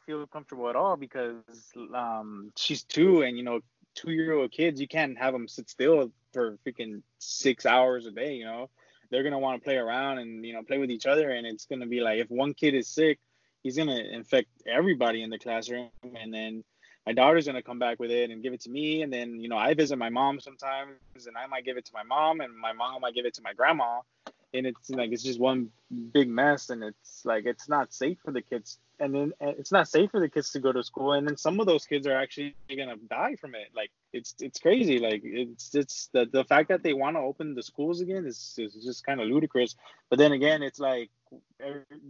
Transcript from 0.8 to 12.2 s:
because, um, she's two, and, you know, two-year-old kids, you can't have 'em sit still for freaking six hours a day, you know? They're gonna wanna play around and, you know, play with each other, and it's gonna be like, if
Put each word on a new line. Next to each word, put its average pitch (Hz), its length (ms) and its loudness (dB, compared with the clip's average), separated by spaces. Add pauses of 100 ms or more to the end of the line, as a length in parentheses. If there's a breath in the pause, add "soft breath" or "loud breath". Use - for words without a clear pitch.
because, 123 400 -8 (580)
um, 110 640 -8
she's - 260 -4
two, 170 400 6
and, 123 160 -2
you 123 60 -8
know, 120 160 -2 (340)
two-year-old 160 560 0
kids, 156 300 0
you 139 80 -4
can't 147 280 -2
have 131 200 0
'em 117 100 -6
sit - 240 -14
still 147 400 4 (220)
for 113 340 -2
freaking 110 360 -10 (180)
six - 440 -2
hours 127 420 4
a 110 40 -12
day, 131 240 -6
you 117 100 -10
know? 117 240 -10 (400 soft breath)
They're 127 140 0
gonna 143 160 0
wanna 131 220 0
play 139 160 0
around 127 420 -2
and, 113 260 -10
you 117 80 -10
know, 113 120 -10
play 139 140 -2
with 135 120 0
each 117 160 -4
other, 143 240 4
and 120 160 -4
it's 110 180 -10
gonna 127 220 -8
be 120 140 -2
like, 113 180 2
if 117 100 -2